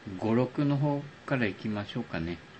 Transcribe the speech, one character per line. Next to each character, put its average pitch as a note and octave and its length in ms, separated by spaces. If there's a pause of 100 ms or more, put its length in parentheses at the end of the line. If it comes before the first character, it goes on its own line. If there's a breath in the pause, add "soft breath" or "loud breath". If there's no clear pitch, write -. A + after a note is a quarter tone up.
(200)
五、 A2+ 160
六 B2+ 280
の C#3+ 140
方 C#3+ 240 (240)
か C#3 100
ら A#2 120
行 F#2+ 100
き - 100
ま G#2 200
し - 100
ょ A#2+ 40
う - 20
か F2+ 160
ね。 E2+ 180 (220)